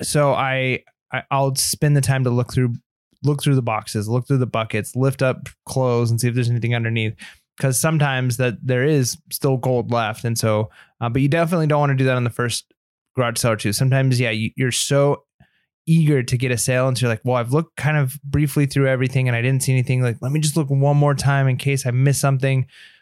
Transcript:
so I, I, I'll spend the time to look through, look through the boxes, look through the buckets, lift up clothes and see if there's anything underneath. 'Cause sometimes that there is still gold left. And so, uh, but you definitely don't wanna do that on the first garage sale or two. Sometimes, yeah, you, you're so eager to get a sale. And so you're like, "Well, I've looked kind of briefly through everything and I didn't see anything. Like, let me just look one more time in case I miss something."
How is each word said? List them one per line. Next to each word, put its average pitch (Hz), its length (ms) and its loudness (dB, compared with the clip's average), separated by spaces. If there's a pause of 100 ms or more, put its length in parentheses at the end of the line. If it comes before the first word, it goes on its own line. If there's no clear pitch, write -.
so 143 300 2
I, 131 480 -2 (320)
I, 131 180 -6
I'll 139 240 0
spend 147 420 0
the 143 40 4
time 131 240 0
to 123 60 0
look 120 220 -2
through, 123 220 0 (480)
look 143 200 0
through 143 120 2
the 131 80 2
boxes, 107 460 -4
look 120 180 -2
through 139 120 2
the 123 80 0
buckets, 110 500 -4
lift 131 260 0
up 127 260 -2 (180)
clothes 120 440 0
and 113 100 0
see 127 80 0
if 117 60 -2
there's 120 160 0
anything 117 240 -2
underneath. 113 400 -2 (460)
'Cause 131 180 0
sometimes 135 600 0
that 123 220 0
there 127 240 0
is 139 320 0 (140)
still 135 260 0
gold 120 360 -2
left. 113 320 -2
And 117 120 -2
so, 107 340 0 (300)
uh, 120 80 -2
but 131 140 0
you 143 60 4
definitely 165 400 0
don't 147 120 2
wanna 139 140 2
do 131 100 2
that 131 120 2
on 123 80 0
the 120 60 -2
first - 420 -6 (420)
garage 117 240 -2
sale 120 140 2
or 107 40 0
two. 101 160 -2
Sometimes, 131 460 2
yeah, 123 120 0
you, 110 260 -4
you're 131 160 -2
so 139 500 0 (680)
eager 151 320 4
to 123 160 -2
get 123 140 -2
a 120 80 -2
sale. 127 300 0
And 127 100 -2
so 123 80 0
you're 117 60 2
like, 107 120 -4
"Well, 123 120 0
I've 120 160 -2
looked 160 240 -2
kind 151 200 0
of 135 280 -2
briefly 147 420 0
through 135 220 2
everything 131 400 0
and 120 80 0
I 117 40 -2
didn't 131 220 0
see 135 100 0
anything. 127 300 0
Like, 120 180 0
let 135 120 -4
me 156 80 0
just 151 160 -2
look 147 120 0
one 139 280 2
more 143 180 4
time 139 320 2
in 127 100 0
case 135 300 -2
I 123 60 -2
miss 135 260 2
something." 135 480 0 (360)